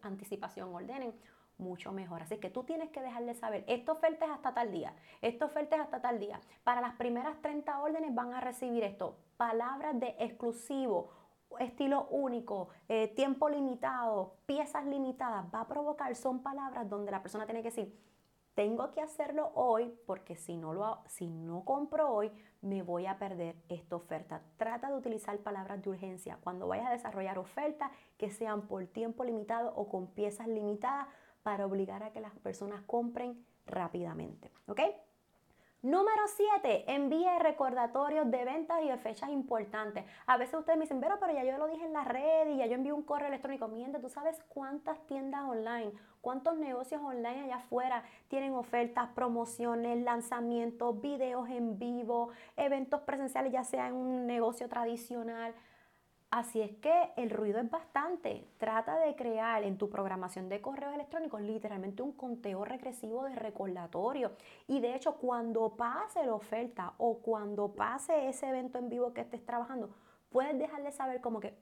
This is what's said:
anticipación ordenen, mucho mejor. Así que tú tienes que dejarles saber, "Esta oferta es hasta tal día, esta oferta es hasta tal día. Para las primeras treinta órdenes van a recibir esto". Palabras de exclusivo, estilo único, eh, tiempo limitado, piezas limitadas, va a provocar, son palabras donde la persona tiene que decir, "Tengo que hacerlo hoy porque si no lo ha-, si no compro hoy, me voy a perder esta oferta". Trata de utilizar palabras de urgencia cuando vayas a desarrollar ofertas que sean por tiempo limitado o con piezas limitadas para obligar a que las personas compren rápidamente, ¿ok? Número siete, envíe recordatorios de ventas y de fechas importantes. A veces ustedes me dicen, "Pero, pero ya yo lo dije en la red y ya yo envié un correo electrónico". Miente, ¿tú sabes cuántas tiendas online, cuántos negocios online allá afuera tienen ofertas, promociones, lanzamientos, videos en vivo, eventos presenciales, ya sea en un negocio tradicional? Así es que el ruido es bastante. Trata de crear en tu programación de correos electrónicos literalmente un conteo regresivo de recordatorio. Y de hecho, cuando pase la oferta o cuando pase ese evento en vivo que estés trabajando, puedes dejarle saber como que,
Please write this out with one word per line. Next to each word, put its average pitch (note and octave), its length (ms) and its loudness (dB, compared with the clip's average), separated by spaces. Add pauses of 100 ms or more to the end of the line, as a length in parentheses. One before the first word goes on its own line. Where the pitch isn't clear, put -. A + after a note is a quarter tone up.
anticipación G3 680 -8
ordenen, A#3+ 420 -6 (420)
mucho F#3 340 -8
mejor. F3+ 300 -6
Así E3 160 -6
que F#3+ 120 -6
tú B3+ 140 -4
tienes D#4+ 260 -4
que D4 120 -8
dejarles A#3+ 380 -4
saber, G#3 280 -2
"Esta A#3+ 240 2
oferta D#4+ 340 4
es D#4 60 0
hasta C4+ 220 -2
tal A#3 180 2
día, E3 220 -4 (280)
esta A#3 240 2
oferta D4 300 2
es D4+ 60 4
hasta C#4 180 -4
tal A#3+ 200 2
día. G3+ 200 -6 (240)
Para B3 160 4
las A#3+ 140 -2
primeras B3 480 -2
treinta D4 400 -2
órdenes D4+ 340 0
van B3 180 -2
a B3+ 60 -4
recibir B3 440 0
esto". G3 340 -4 (180)
Palabras B3 640 0
de A#3+ 200 -2
exclusivo, A#3 880 0 (500)
estilo C4+ 520 2
único, A#3+ 580 -2 (180)
eh, A3 220 4
tiempo C4+ 400 4
limitado, B3+ 840 0 (100)
piezas C#4+ 400 0
limitadas, C4 680 -2
va A3 80 -2
a A3+ 60 -6
provocar, D4 480 -2
son B3+ 280 0
palabras C4+ 440 -4
donde G3+ 240 -4
la F#3+ 100 -2
persona G#3+ 240 -6
tiene A3+ 160 -4
que A3+ 80 -4
decir, G#3+ 300 -6 (540)
"Tengo A#3 380 2
que D#4 100 -2
hacerlo D4+ 540 -2
hoy A#3+ 380 4 (120)
porque F#3 320 -6
si - 180 -8
no D#3+ 180 -4
lo G3 120 -2
ha-, A3 220 -4
si - 200 -8
no E3 380 -6
compro D4 440 2
hoy, G#3+ 220 2 (300)
me G3 220 -2
voy F3 220 -2
a F#3+ 140 -2
perder F3 380 -4 (100)
esta F3 300 -6
oferta". D#3+ 460 -8 (120)
Trata A#3+ 340 -2
de C#4+ 60 0
utilizar A3 440 -4
palabras G3 420 -6
de G3 80 -4
urgencia F#3 520 -8
cuando F3+ 280 -4
vayas G#3 180 0
a B3 40 0
desarrollar G3 460 -2
ofertas C#4+ 540 -2 (260)
que G#3 140 -2
sean G#3+ 300 -2
por G3 260 -4
tiempo A#3 380 -4
limitado A#3 500 0
o G3+ 140 -2
con F#3 180 -2
piezas G#3 400 -2
limitadas A3+ 600 0 (340)
para G3+ 240 0
obligar G3 380 0
a G#3+ 80 -8
que G#3+ 80 -10
las G#3+ 200 -10
personas G3+ 420 -6
compren A#3+ 640 -2 (200)
rápidamente, F3 840 -4 (160)
¿ok? G#3 140 0 (1000)
Número G4 460 6
siete, G4 560 4 (100)
envíe D#4+ 460 4
recordatorios C#4 880 4
de B3 140 2
ventas D#4+ 400 2
y D4+ 60 2
de B3+ 80 2
fechas A3+ 320 -6
importantes. G#3+ 760 -2 (240)
A B3+ 80 10
veces B3+ 240 2
ustedes D#4+ 180 6
me D#4+ 60 4
dicen, D4 160 -2
"Pero, E4 180 2
pero F#4+ 140 2
ya C#4 140 0
yo C4 120 2
lo D4+ 100 2
dije D#4+ 180 -4
en D#4+ 80 -4
la D4 100 0
red D4+ 460 4
y C#4+ 80 2
ya C4 80 4
yo A#3 100 2
envié C4+ 160 2
un D4 120 0
correo C#4+ 260 0
electrónico". C4+ 400 -4
Miente, B3 300 -6
¿tú A#3+ 100 -8
sabes D#4+ 400 -2
cuántas D4 580 -4
tiendas C#4 400 -2
online, A3+ 460 -2 (260)
cuántos C4+ 380 0
negocios C4+ 440 -2
online B3+ 440 -4
allá B3+ 100 -4
afuera B3 480 0 (240)
tienen C4+ 260 0
ofertas, A#3+ 600 2
promociones, A#3 880 2
lanzamientos, A#3 960 2
videos B3+ 500 0
en A#3 300 0
vivo, A#3+ 520 0 (260)
eventos C#4 460 2
presenciales, C4+ 500 0
ya B3+ 100 2
sea B3 240 0
en B3 80 -2
un B3+ 320 0
negocio A#3+ 400 2
tradicional? A#3 880 -4 (760)
Así A#3 300 2
es G#3 140 -4
que E4+ 420 6
el A#3+ 140 0
ruido G#3+ 280 2
es A#3 120 0
bastante. D#4+ 760 -2 (120)
Trata A3 400 2
de D4+ 160 6
crear A3+ 480 2
en G3 160 0
tu G3+ 100 2
programación F#3+ 580 -2
de G3+ 140 -2
correos C#4 320 -4
electrónicos D4 480 -4
literalmente G#3 640 -4
un C#4 80 -2
conteo A#3 520 -4
regresivo B3 600 -6
de C4+ 100 -4
recordatorio. G#3 1000 -2 (340)
Y C4+ 120 4
de A#3+ 140 2
hecho, C#4+ 220 2
cuando A3+ 600 2
pase D4+ 480 0
la A#3 120 4
oferta G#3+ 640 -4
o A3+ 180 4
cuando G#3 560 0
pase C4+ 560 2
ese C4+ 180 -2
evento B3+ 300 -2
en B3 120 -4
vivo A#3+ 220 2
que A#3+ 100 -4
estés A#3 220 -8
trabajando, A#3+ 460 -4 (400)
puedes C4+ 300 4
dejarle D4 320 -2
saber C4 280 -2
como A#3 200 -2
que, G3+ 220 -6